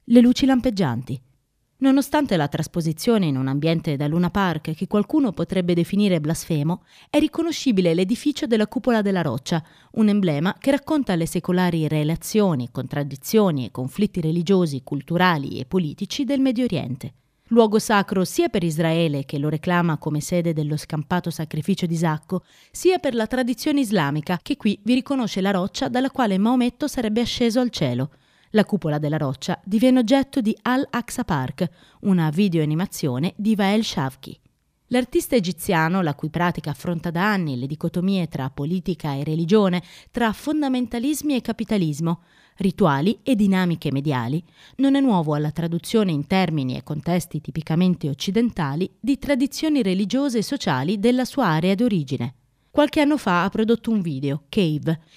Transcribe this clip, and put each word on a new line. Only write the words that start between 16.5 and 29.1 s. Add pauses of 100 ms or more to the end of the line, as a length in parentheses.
Oriente. (380)
Luogo
sacro
sia
per
Israele,
che
lo
reclama
come
sede
dello
scampato
sacrificio
di
Isacco, (300)
sia
per
la
tradizione
islamica,
che
qui
vi
riconosce
la
roccia
dalla
quale
Maometto
sarebbe
asceso
al
cielo. (420)
La
Cupola
della